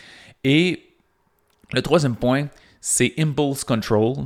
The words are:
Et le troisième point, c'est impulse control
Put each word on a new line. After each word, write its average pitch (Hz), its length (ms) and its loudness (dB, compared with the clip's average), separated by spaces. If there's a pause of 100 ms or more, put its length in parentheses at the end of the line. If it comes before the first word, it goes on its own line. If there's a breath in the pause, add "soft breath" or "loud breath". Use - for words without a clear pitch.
(420 loud breath)
Et 160 400 2 (880)
le 127 80 -2
troisième 143 360 0
point, 131 320 0 (320 soft breath)
c'est - 360 0
impulse 143 460 -2
control 113 640 0